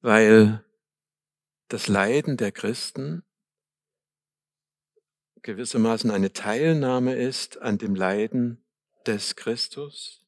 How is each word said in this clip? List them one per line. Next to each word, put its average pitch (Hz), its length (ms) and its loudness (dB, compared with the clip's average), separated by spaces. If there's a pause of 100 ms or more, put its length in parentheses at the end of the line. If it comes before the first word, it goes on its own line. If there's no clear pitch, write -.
weil 110 600 6 (1040)
das - 180 -6
Leiden 120 500 2
der 104 140 -2
Christen 139 720 -8 (2250)
gewissermaßen 113 720 -2
eine 98 220 0
Teilnahme 127 800 0
ist - 440 -6
an 107 180 -2
dem 101 180 -2
Leiden 107 680 -2 (420)
des 107 300 -4
Christus. - 920 -10